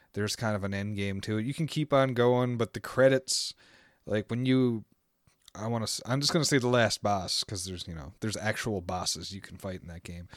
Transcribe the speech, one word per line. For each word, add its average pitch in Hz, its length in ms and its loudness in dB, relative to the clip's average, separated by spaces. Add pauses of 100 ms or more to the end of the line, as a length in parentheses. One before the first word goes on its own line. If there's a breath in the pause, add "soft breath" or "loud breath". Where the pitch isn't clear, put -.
(140 loud breath)
there's 104 220 -2
kind 107 200 -2
of 98 80 -4
an 98 80 -2
end 101 240 -4
game 98 260 -2
to 107 160 -2
it. 110 60 -2
You 135 100 -4
can 160 120 -2
keep 151 260 -2
on 135 220 4
going, 123 420 4
but 113 160 -2
the - 80 -8
credits, - 720 2 (540 soft breath)
like, 104 240 -2
when 123 160 -2
you, 127 380 4 (720)
I 104 120 -8
wanna 113 180 -2
s-, - 220 -4
I'm 127 140 0
just 143 120 2
gonna 160 120 4
say 139 140 4
the 123 100 2
last 120 340 4
boss, 98 420 0
'cause 95 200 -8
there's, 92 240 -10
you 87 60 -10
know, 78 260 -12
there's 110 160 -4
actual 107 440 -2
bosses 87 540 -6
you 98 60 -10
can 90 160 -18
fight 92 260 -10
in - 60 -14
that 85 160 -14
game. 85 320 -12